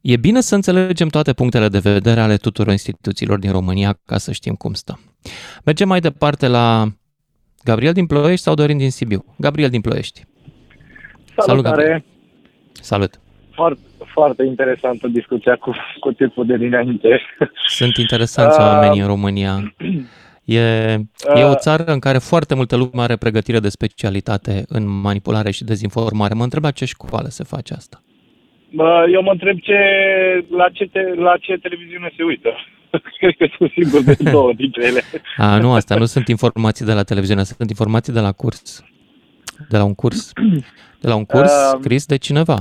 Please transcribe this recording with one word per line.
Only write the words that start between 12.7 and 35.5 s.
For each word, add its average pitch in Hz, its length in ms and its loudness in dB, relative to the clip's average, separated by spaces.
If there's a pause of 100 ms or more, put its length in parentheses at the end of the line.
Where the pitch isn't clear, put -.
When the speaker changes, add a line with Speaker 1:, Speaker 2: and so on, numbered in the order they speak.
Speaker 1:
Salut! - 480 -4 (340)
Speaker 2:
Foarte, 160 260 -2 (320)
foarte 143 320 2
interesantă 127 640 -2
discuția 120 480 0
cu, - 160 -8 (280)
cu - 120 -4
tipul 120 340 -2
de 123 100 0
dinainte. 120 640 0 (460)
Speaker 1:
Sunt 123 300 -2
interesanți 120 640 2
Speaker 2:
Uh, 151 60 6
Speaker 1:
oamenii 151 340 4
în 101 60 0
România. 101 680 -2 (720)
E, 117 140 0 (760)
e 147 100 6
o 147 40 6
Speaker 2:
uh, 139 80 4
Speaker 1:
țară 156 300 0
în 151 120 0
care 131 200 2
foarte 151 360 0
multă 127 220 -2
lume 123 260 -2
are 120 140 0
pregătire 113 420 -2
de 107 100 0
specialitate 98 1000 -4
în 107 180 -4 (140)
manipulare 101 500 -2
și - 140 -8
dezinformare. 107 680 -2
Mă 113 80 -2
întreb 127 200 -2
la 151 80 0
ce 135 140 -6
școală - 440 -8
se - 160 -12
face - 300 -12
asta. - 260 -20 (720)
Speaker 2:
Bă, 165 400 4
eu 190 100 4
mă 190 80 0
întreb 190 280 0
ce, 202 200 0 (720)
la 175 220 2
ce 202 140 -4
te-, 185 300 -4
la 175 240 4
ce 190 160 -6
televiziune 175 600 -12
se 165 60 -4
uită. 156 280 -2 (360)
<laughs> - 320 -6
Cred 185 200 2
că 160 80 2 (100)
sunt - 140 0
singur 147 320 2
de 139 220 6
Speaker 1:
<laughs> 151 60 4
Speaker 2:
două 135 220 4
dintre 120 340 -2
ele. 123 140 0 (360)
Speaker 1:
A, 104 220 4